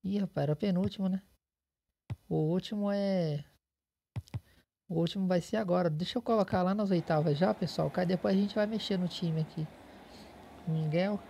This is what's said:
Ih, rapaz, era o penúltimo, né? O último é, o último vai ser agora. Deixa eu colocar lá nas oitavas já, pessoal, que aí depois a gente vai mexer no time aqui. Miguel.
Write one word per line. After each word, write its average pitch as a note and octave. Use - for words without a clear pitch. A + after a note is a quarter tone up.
Ih, G3+
rapaz, D#3
era D3
o -
penúltimo, F#3+
né? F#3+
O D#3+
último F#3+
é, F#3
o F3
último E3+
vai F3+
ser -
agora. F3+
Deixa D#3
eu A#3
colocar G#3
lá F#3
nas G#3
oitavas D#3+
já, F#3+
pessoal, D#3
que -
aí F3+
depois F#3+
a G3
gente G3+
vai G#3
mexer G#3+
no F3+
time D#3+
aqui. D#3
Miguel. E3